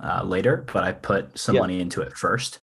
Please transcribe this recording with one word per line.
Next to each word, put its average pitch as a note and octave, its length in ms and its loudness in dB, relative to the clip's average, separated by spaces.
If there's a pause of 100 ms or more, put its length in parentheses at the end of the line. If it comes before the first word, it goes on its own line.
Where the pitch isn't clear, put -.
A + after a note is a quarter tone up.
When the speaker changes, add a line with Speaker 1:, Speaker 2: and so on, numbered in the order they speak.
Speaker 1:
uh, F2 200 0
later, F#2+ 500 2
but F2+ 100 2
I F#2 100 0
put - 440 -2
some - 180 2
Speaker 2:
Yeah. A#2+ 60 6
Speaker 1:
money F#2 180 0
into F2+ 220 -4
it - 120 -6
first. - 460 -2 (160)